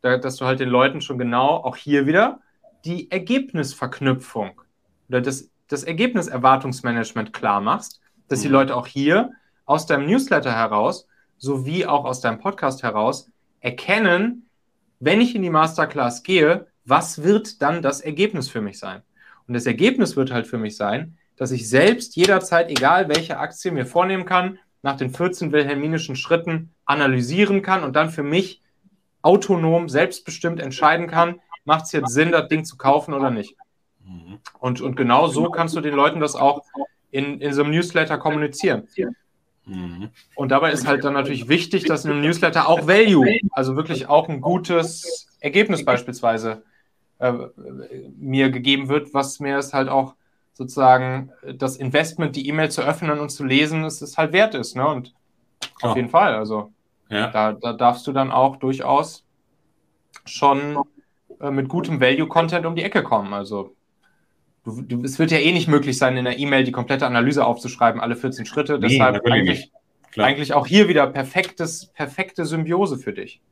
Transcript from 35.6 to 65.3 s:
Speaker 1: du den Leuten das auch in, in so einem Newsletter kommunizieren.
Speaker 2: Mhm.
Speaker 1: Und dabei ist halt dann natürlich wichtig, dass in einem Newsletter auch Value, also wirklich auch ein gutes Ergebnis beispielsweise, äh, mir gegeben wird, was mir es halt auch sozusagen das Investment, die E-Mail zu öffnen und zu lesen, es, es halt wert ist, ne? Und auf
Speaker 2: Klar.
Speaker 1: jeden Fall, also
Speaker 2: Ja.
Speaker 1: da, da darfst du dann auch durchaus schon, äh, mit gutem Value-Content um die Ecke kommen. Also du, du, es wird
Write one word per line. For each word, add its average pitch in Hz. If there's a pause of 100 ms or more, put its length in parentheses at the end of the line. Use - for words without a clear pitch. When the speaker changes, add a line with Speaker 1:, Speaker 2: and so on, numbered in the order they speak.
Speaker 1:
du 165
den 147
Leuten 151
das 147
auch 143 (480)
in, 139
in 143
so 143
einem 147
Newsletter 160
kommunizieren. 151 (800)
Speaker 2:
Mhm. 92 (260)
Speaker 1:
Und 139
dabei 147
ist 127
halt 139
dann 139
natürlich 135
wichtig, 170
dass 151
in 147
einem 147
Newsletter 165
auch 170
Value, 202 (140)
also 131
wirklich 156
auch 151
ein 143
gutes 165 (120)
Ergebnis 180
beispielsweise, 113 (560)
äh, 123 (840)
mir 135
gegeben 135
wird, 147
was 139
mir 139
es 139
halt 135
auch 135 (400)
sozusagen 131 (240)
das 131
Investment, 147
die 135
E-Mail 156
zu 165
öffnen 170
und 147
zu 143
lesen, 151
es, 151
es 147
halt 156
wert 214
ist, 123
ne? 131
Und 131 (480)
auf -
Speaker 2:
Klar. 117
Speaker 1:
jeden 120
Fall, 170
also 107 (360)
Speaker 2:
Ja. 107
Speaker 1:
da, 107
da 117
darfst 120
du 143
dann 135
auch 135
durchaus 135 (1000)
schon, 143 (640)
äh, 143
mit 135
gutem 160
Value-Content 165
um 165
die 165
Ecke 196
kommen. 101
Also 101 (880)
du, 117
du, 123
es 135
wird 165